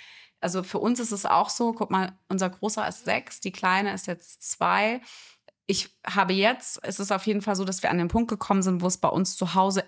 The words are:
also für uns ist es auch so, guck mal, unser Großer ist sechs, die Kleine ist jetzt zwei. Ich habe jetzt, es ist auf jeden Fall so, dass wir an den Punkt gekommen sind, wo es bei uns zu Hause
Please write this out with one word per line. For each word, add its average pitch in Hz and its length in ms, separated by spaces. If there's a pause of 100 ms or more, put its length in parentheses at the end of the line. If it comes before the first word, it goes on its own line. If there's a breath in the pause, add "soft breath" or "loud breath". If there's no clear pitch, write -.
(400 loud breath)
also 180 240
für - 160
uns 240 180
ist 226 140
es 196 120
auch 185 260
so, 233 220
guck 220 200
mal, 190 260 (100)
unser 190 220
Großer 208 380
ist - 160
sechs, 214 360
die 185 120
Kleine 196 420
ist 190 140
jetzt - 420
zwei. 202 500 (680 loud breath)
Ich - 200 (140)
habe 185 280
jetzt, 208 500
es 190 160
ist 196 140
auf 190 160
jeden 202 140
Fall 208 120
so, 190 100
dass 190 200
wir - 80
an 175 60
den 175 100
Punkt 233 200
gekommen 196 340
sind, 180 200
wo 175 60
es 185 80
bei - 120
uns - 280
zu 175 180
Hause 190 340